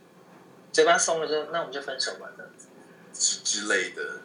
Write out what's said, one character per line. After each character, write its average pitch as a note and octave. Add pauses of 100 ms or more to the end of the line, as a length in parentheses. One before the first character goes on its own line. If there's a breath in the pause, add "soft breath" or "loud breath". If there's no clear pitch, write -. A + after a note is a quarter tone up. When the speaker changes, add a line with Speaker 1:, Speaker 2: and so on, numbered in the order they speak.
(720)
Speaker 1:
嘴 D#3
巴 F3
松 E3+
了 D3+
就， D3+
那 E3+
我 D3+
们 C3
就 C#3+
分 C3
手 -
吧， -
这 -
样 -
子。 - (460)
Speaker 2:
之， -
之 G2+
类 G2
的， -